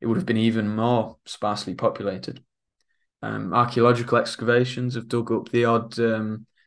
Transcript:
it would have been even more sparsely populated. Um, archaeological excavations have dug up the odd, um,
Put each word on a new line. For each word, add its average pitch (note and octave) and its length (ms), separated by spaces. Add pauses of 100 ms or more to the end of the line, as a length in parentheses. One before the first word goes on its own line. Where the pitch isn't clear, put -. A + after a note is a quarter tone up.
it - 60
would A2+ 100
have - 80
been A#2 100
even A2 320
more A2 480 (100)
sparsely G#2 500
populated. G2+ 680 (800)
Um, G#2+ 320
archaeological A#2+ 640
excavations B2 800
have A2+ 120
dug A#2 240
up G#2+ 160
the A#2 160
odd, A#2 340
um, A2 480 (220)